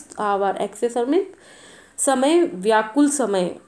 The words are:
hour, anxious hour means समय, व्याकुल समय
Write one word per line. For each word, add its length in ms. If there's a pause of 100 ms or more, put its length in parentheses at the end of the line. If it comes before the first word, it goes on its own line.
(200)
hour, 380
anxious 380
hour 100
means 200 (720)
समय, 460
व्याकुल 680
समय 400 (180)